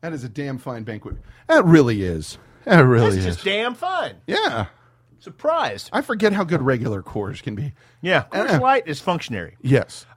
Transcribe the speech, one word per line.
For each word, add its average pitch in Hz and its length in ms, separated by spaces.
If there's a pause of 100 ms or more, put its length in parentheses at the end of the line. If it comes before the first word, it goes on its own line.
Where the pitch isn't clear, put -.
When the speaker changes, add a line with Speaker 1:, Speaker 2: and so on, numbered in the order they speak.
Speaker 1:
That 165 120
is 135 120
a 123 40
damn 135 300
fine 123 260
banquet. 107 320 (300)
That 311 180
really 127 380
is. 85 360 (260)
That 185 160
really 117 300
Speaker 2:
That's 98 60 (100)
Speaker 1:
is. 87 100
Speaker 2:
just - 80
damn 220 300
fine. 320 420 (100)
Speaker 1:
Yeah. 311 400 (540)
Speaker 2:
Surprised. 208 720
Speaker 1:
I 226 80
forget 220 320
how 202 100
good 160 200
regular 120 400
Coors - 400
can 110 120
be. 139 200 (260)
Speaker 2:
Yeah, 170 320
Coors 214 260
Speaker 1:
Uh, - 20
Speaker 2:
Light 262 280
is 143 100
functionary. 123 640
Speaker 1:
yes. - 460 (100)